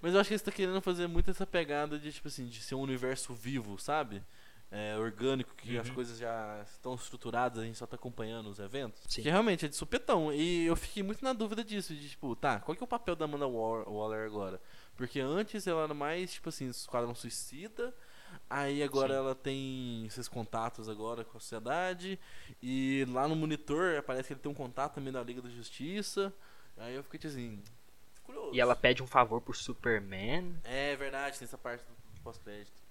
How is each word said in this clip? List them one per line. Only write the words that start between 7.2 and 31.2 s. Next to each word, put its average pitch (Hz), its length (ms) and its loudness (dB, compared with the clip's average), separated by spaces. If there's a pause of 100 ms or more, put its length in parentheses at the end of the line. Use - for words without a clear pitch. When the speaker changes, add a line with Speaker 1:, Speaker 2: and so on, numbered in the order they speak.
Speaker 1:
a 113 40 -2
gente 113 140 -6
só 120 80 -8
tá - 80 -8
acompanhando 113 560 -6
os 101 80 -10
eventos. 110 500 -6
Speaker 2:
Sim. - 140 0
Speaker 1:
Que 143 80 4
realmente 190 340 6
é 147 40 0
de - 80 -4
supetão. 180 560 4
E 165 340 4
eu 165 80 6
fiquei 196 300 -2
muito 202 200 -2
na 262 80 4
dúvida 220 300 0
disso, 208 320 -4
de 143 160 -10
tipo, 127 240 -4
tá, 127 240 2
qual 156 180 -2
que - 60 -6
é - 20 -2
o - 40 -8
papel 240 260 0
da 156 120 0
Amanda 143 200 0
War-, 113 420 0
Waller 107 380 -2
agora? 98 340 -4 (360)
Porque 127 240 -2
antes 185 480 0
ela 160 160 4
era 151 100 -2
mais, 160 380 -2
tipo - 160 -6
assim, 139 200 -4
Esquadrão 120 460 -2
Suicida, 196 800 -6 (560)
aí 143 320 2
agora 139 320 4
Speaker 2:
Sim. 135 60 4
Speaker 1:
ela 135 160 2
tem 131 720 -2
esses 117 200 -6
contatos 113 640 -2
agora 110 360 -4
com 113 120 -14
a 110 40 -12
sociedade, 175 760 -2 (420)
e 135 500 2
lá 131 180 2
no 160 80 4
Monitor 156 680 2
parece 131 260 -2
que - 40 -6
ele 135 80 -8
tem 143 100 -2
um 143 40 -4
contato 135 400 -2
também 135 180 -4
da 127 100 -2
Liga 123 180 -6
da 123 80 -10
Justiça, 196 840 -2 (420)
aí 123 200 -8
eu 139 80 -8
fiquei, - 160 -10
tipo 156 120 -4
assim, 117 300 -6 (640)
curioso. - 280 -6
Speaker 2:
E 123 80 4
ela 123 140 10
pede 127 260 6
um 131 60 -4
favor 117 340 6
pro 117 140 -6
Superman. 117 1080 2
Speaker 1:
É 139 320 0
verdade, 139 420 -4